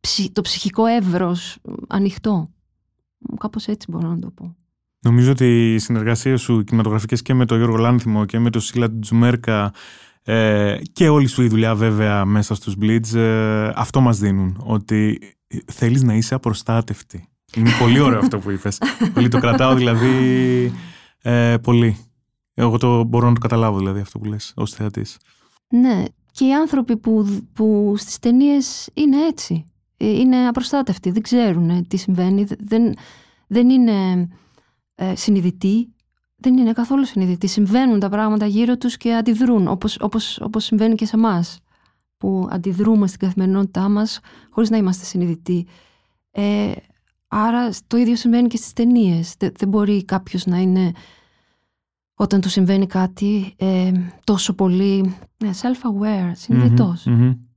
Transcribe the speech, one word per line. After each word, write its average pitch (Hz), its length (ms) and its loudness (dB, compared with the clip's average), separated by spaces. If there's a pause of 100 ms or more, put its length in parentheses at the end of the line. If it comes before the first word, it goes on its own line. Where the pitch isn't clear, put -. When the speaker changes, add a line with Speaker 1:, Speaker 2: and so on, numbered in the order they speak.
Speaker 1:
ψη-, - 320 -4
το - 80 -2
ψυχικό - 460 -2
εύρος 180 680 -2 (320)
ανοιχτό. 196 600 -2 (880)
Κάπως 214 280 -8
έτσι 208 240 -8
μπορώ 165 180 -6
να 170 100 -4
το 175 120 -10
πω. - 260 -18 (440)
Speaker 2:
Νομίζω 123 300 4
ότι 120 440 4
οι 110 40 0
συνεργασίες 117 640 0
σου 113 240 0
κινηματογραφικές 110 580 0
και 135 120 -2
με 127 100 4
τον 117 140 0
Γιώργο 117 180 2
Λάνθιμο 113 480 2
και 104 140 -4
με 117 120 2
τον 113 100 -2
Σίλα 113 400 -2
Τζουμέρκα, 117 720 0 (500)
ε, 107 540 0 (160)
και 170 160 4
όλη 147 180 4
σου 127 160 -2
η 123 60 4
δουλειά 113 260 2
βέβαια 104 500 0
μέσα 104 300 0
στους 98 260 -8
Blitz, 110 340 0
ε, 110 600 0
αυτό 113 260 -2
μας 120 180 4
δίνουν, 95 460 -2
ότι 107 540 -2 (480)
θέλεις 123 360 0
να 117 120 2
είσαι 110 200 0
απροστάτευτη. 110 960 -4 (280)
Είναι 113 140 4 (100)
πολύ 123 200 6
ωραίο 127 180 4
αυτό 110 200 0
που 101 120 -8
είπες. 98 280 -4 (180)
Speaker 1:
<laughs> 202 180 -2
Speaker 2:
Πολύ 123 140 4
το 120 120 2
κρατάω, 131 340 2
δηλαδή, 127 1000 2 (500)
ε, 120 400 2
πολύ. 117 340 2 (580)
Εγώ 117 240 0
το 120 260 2
μπορώ 117 240 2
να 120 60 4
το 117 60 0
καταλάβω, 113 380 0
δηλαδή, 98 220 -4
αυτό 101 180 -12
που 107 60 -12
λες, 104 320 -10
ως 107 160 -6
θεατής. 107 460 -10 (500)
Speaker 1:
Ναι, 240 340 2 (300)
και - 120 -2
οι 262 100 2
άνθρωποι 277 420 0
που, 214 460 -2 (100)
που 208 440 0
στις - 220 -10
ταινίες 269 760 0
είναι 285 220 2 (100)
έτσι, 175 380 -4 (320)
ε, 214 140 -2
είναι 254 380 2
απροστάτευτοι, 247 640 -2
δεν 214 120 -2
ξέρουνε 180 680 0
τι 190 80 -6
συμβαίνει, 185 480 0
δε-, 202 140 -8
δεν, 220 360 0 (520)
δεν 240 240 2
είναι, 196 580 2 (680)
ε, 190 220 -6
συνειδητοί, 196 720 0 (480)
δεν 254 200 2
είναι 240 160 4
καθόλου 269 320 0
συνειδητοί. 185 420 -2
Συμβαίνουν 214 540 2
τα 196 80 -2
πράγματα 214 380 0
γύρω 226 300 0
τους 247 200 -4
και 233 180 -2
αντιδρούν, 226 540 2
όπως, 202 320 -4
όπως, - 400 -4
όπως 214 240 -6
συμβαίνει 220 300 0
και 220 120 -2
σε 220 100 -2
εμάς, 208 420 0 (580)
που 190 340 -2
αντιδρούμε 196 560 0
στην 185 120 -4
καθημερινότητά 190 680 0
μας, 208 320 -2 (300)
χωρίς 220 200 0
να 226 60 0
είμαστε 185 280 -2
συνειδητοί. 175 600 -4 (640)
Ε, 208 420 -2 (560)
άρα 233 420 -2 (160)
το 233 100 -2
ίδιο 240 200 2
συμβαίνει 240 320 2
και 233 80 -4
στις - 160 -8
ταινίες. 214 640 2
Δε-, 196 200 -2
δεν 202 100 -2
μπορεί 208 360 0
κάποιος 190 420 -6
να 180 120 0
είναι... 185 340 0 (1300)
Όταν 196 200 2
του 185 80 -2
συμβαίνει 196 380 2
κάτι, 190 680 -4
ε, 185 360 0 (320)
τόσο 196 300 -2
πολύ, 190 600 0 (240)
ναι, 214 120 -4 (120)
self-aware, 214 720 -4
συνειδητός. 120 720 2
Speaker 2:
Μμμ, 120 100 0 (100)
μμμ. 127 80 4 (240)